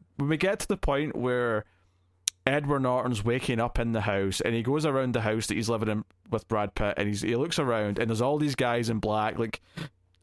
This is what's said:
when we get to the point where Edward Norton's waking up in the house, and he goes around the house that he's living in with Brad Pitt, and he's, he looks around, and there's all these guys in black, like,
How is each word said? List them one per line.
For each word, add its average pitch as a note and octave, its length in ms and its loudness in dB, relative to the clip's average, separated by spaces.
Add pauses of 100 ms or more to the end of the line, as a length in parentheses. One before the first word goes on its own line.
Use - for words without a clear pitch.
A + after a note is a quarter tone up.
(180)
when C#3 100 0
we D#3 80 2
get F#3+ 240 0
to - 80 -6
the G3+ 80 0
point C#3+ 400 -2
where A#2+ 480 0 (800)
Edward C#3+ 360 2
Norton's B2 420 0
waking A#2+ 380 0
up B2 180 -2
in A#2 140 0
the A2 80 2
house, G2 400 0
and A#2 120 0
he A#2 80 0
goes C#3+ 240 0
around C3 280 0
the A#2+ 80 0
house A2 260 0
that - 80 -2
he's A2+ 140 -2
living A2 180 0
in G#2+ 160 -2 (260)
with A2 200 -4
Brad G#2 260 -2
Pitt, G#2 220 0
and G#2 100 0
he's, G#2 140 -2
he A#2 160 0
looks E3 220 0
around, A2 380 0
and A2+ 120 0
there's A2+ 120 0
all C#3 160 2
these D3 180 0
guys A#2+ 340 0
in A2+ 100 0
black, G#2+ 400 0
like, A2+ 220 -4 (600)